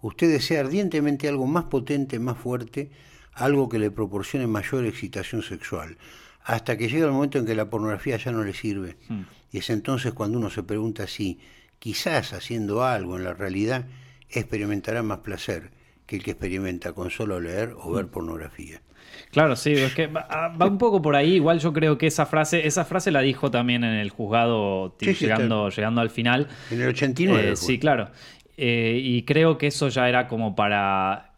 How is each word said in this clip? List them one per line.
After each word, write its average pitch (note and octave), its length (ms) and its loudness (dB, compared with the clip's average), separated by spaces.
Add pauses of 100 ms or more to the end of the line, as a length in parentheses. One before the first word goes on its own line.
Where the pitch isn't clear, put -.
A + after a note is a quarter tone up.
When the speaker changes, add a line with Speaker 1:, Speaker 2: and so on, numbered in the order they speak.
Speaker 1:
usted E3 300 2
desea D3+ 280 2
ardientemente D3 680 0
algo C3+ 180 0
más D#3+ 180 0
potente, C3+ 540 -2
más A#2+ 200 -2
fuerte, B2 520 -6 (440)
algo C3+ 340 2
que A2+ 100 -2
le G#2 120 2
proporcione G#2 560 -4
mayor A2+ 400 -2
excitación G2+ 560 -6
sexual, E2 560 -10 (440)
hasta A2+ 360 -2
que A2+ 100 -2
llega D#3 160 2
el C#3+ 80 2
momento C#3 260 0
en B2 60 0
que A2 100 0
la G#2+ 140 0
pornografía A2 480 -4
ya A#2+ 160 -4
no A2 100 -2
le G2 120 -4
sirve. G2 420 -6 (140)
Speaker 2:
Hmm. G#2 140 -8 (280)
Speaker 1:
Y G2+ 60 -6
es F#2 100 -8
entonces A#2+ 460 -2
cuando A2+ 240 -2
uno A2 100 -2
se G2+ 140 -6
pregunta G#2+ 440 -4
si, F#2+ 320 -6 (400)
quizás B2+ 540 -2
haciendo G#2+ 500 -4
algo F#2+ 360 -2
en F#2 60 -6
la F2+ 100 -6
realidad, G2+ 500 -2 (460)
experimentará G#2 720 -4
más G#2+ 160 -4
placer F#2 520 -8 (360)
que - 100 -8
el F#2+ 60 -6
que G#2 80 -6
experimenta F#2 640 -4
con F2+ 160 -8
solo G2+ 280 -4
leer F#2 400 -4
o D#2+ 140 -6
ver F#2 140 -2
Speaker 2:
Hmm. - 40 -14
Speaker 1:
pornografía". D#2+ 680 -10 (520)
Speaker 2:
Claro, D3 220 6
sí, D3+ 180 2
es C3+ 220 4
que D#3+ 120 0
va, D#3 240 -6
ah, D#3+ 180 -2
va E3+ 180 4
un G3 120 2
poco G3+ 240 4
por D3 120 4
ahí. D3+ 200 6
Igual E3 260 6
yo D#3 140 2
creo D#3 240 4
que D#3 80 2
esa D#3 180 4
frase, D#3 420 2
esa D#3+ 200 0
frase F#3 240 0
la C#3+ 100 4
dijo C3+ 300 2
también A#2+ 340 2
en A2+ 120 2
el G#2 120 -2
juzgado, G#2+ 840 0
ti-, - 140 -4
Speaker 1:
Sí, F#3+ 80 4
sí, - 120 -4
está A2 100 4
Speaker 2:
llegando, A2 320 2
llegando A2 320 0
al A2+ 100 2
final. B2 380 2 (220)
Speaker 1:
En A#2 100 -2
el B2+ 80 0
ochenta C3 340 0
y F3+ 40 4
nueve E3+ 240 4
Speaker 2:
Eh, - 60 0
Speaker 1:
fue. - 100 -6
Speaker 2:
sí, B2+ 120 0
claro. B2+ 300 2 (540)
Eh, A#2 400 2
y B2 200 2
creo D#3 340 4
que D3 120 0
eso C#3+ 200 0
ya B2 200 2
era B2 200 2
como A2+ 260 -2
para G2 840 2